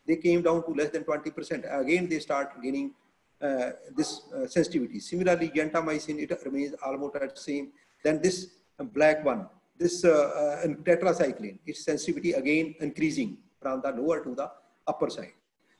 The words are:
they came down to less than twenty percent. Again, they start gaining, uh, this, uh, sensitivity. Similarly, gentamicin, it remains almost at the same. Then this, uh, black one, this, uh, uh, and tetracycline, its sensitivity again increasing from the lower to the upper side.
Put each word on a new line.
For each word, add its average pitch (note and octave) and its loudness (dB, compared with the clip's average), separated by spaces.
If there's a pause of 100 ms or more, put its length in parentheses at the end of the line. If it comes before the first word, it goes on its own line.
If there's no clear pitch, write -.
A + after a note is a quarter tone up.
they E3 4
came E3+ 4
down E3+ 4
to E3+ -6
less D3+ 0
than D3+ -4
twenty D3+ -4
percent. D3+ -6
Again, D3 2
they D#3 0
start C#3 -2
gaining, C#3 -2 (500)
uh, C3 0 (240)
this, - -2 (120)
uh, C3 -2
sensitivity. D3+ 0
Similarly, F3 2
gentamicin, D#3 0
it D3+ -4
remains C#3 -4
almost C#3 -4
at C3+ -4
the - -16
same. C#3+ -6 (320)
Then D#3 4
this, F3+ 0 (320)
uh, C#3 -6
black D3+ 4
one, A2+ 0 (300)
this, F3 0
uh, E3+ 10
uh, D3 2
and D3+ -2
tetracycline, D#3 0
its - -12
sensitivity D3+ -2
again D3+ 0
increasing C3+ -2 (240)
from C3 -4
the C3+ -2
lower D3 -2
to B2+ -8
the C3+ -6 (380)
upper D3 -2
side. - -12 (460)